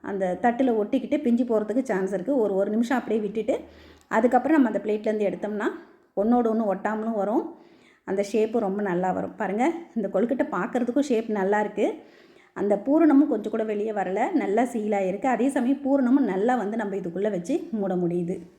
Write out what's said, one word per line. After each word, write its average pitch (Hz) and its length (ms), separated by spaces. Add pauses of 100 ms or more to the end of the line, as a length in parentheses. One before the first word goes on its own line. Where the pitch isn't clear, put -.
அந்த 190 400
தட்டுல 240 400
ஒட்டிக்கிட்டு 269 400
பிஞ்சு 240 220
போறதுக்கு 220 400
சான்ஸ் 190 300
இருக்கு. 196 240
ஒரு, 208 180
ஒரு 202 140
நிமிஷம் 233 280
அப்படியே 220 240
விட்டுட்டு, 220 380 (480)
அதுக்கப்புறம் 247 540
நம்ம 214 160
அந்த 190 60
பிளேட்லேருந்து 214 500
எடுத்தோம்னா, 208 320 (480)
ஒண்ணோடு 226 420
ஒண்ணு 208 220
ஒட்டாமலும் 214 380
வரும், 208 400 (480)
அந்த 196 280
ஷேப்பும் 220 280
ரொம்ப 202 220
நல்லா 185 300
வரும். 185 240
பாருங்க, 220 380 (220)
இந்த 202 120
கொழுக்கட்டை 240 440
பார்க்கறதுக்கும் 240 480
ஷேப் 233 280
நல்லா 208 320
இருக்கு. 208 340 (600)
அந்த 202 220
பூரணமும் 294 520
கொஞ்சம் 214 240
கூட 220 120
வெளியே 214 280
வரல, 202 400
நல்லா 226 340
சீல் 220 260
ஆயிருக்கு. 196 340
அதே 247 240
சமயம் 277 320
பூரணமும் 269 420
நல்லா 220 320
வந்து 214 220
நம்ம 208 180
இதுக்குள்ள 185 340
வச்சு 208 420
மூட 196 240
முடியுது. 175 440 (200)